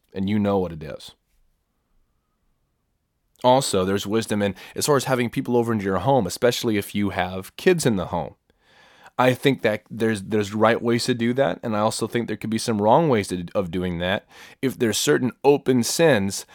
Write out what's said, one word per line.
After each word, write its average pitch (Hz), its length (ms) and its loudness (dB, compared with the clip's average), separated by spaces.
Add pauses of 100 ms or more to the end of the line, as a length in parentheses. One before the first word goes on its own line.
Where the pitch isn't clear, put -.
(140)
and 98 160 -4
you 107 80 0
know 101 220 0
what 87 140 -4
it 78 100 -14
is. - 320 -16 (2250)
Also, 127 420 2
there's 98 220 -2
wisdom 107 340 -2
in, 98 140 0 (200)
as 95 120 -4
far 147 100 4
as 123 80 -2
having 123 240 0
people 127 260 -2
over 117 160 2
into 104 140 -2
your 95 140 0
home, 120 280 2
especially 117 500 0
if - 160 -6
you 101 180 -2
have 92 440 -6
kids 180 300 2
in 120 100 2
the 87 120 -4
home. 82 280 -6 (840)
I 127 160 4
think 127 280 0
that 107 280 0
there's, 110 340 -2
there's 101 300 -2
right 110 280 4
ways 117 240 0
to 127 80 2
do 117 200 0
that, 135 300 -2
and 113 120 -4
I 104 40 -2
also 110 260 -2
think 113 220 -4
there 104 80 -6
could 113 140 -8
be 110 80 -2
some 110 240 -2
wrong 127 260 4
ways 113 220 0
to, 90 160 -4 (100)
of 92 160 -2
doing 90 280 -2
that 90 280 -2 (340)
if 127 160 -4
there's 113 200 0
certain 131 340 0 (120)
open 135 400 4
sins 113 720 2